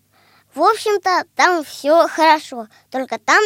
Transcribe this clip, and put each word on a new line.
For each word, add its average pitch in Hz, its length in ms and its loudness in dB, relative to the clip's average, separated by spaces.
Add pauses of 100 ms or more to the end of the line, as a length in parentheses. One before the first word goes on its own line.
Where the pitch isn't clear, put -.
(540)
в 269 80 -4
общем-то, 381 640 0 (100)
там 330 300 0
всё 311 460 0
хорошо. 302 580 -2 (240)
Только 262 280 -8
там 330 260 2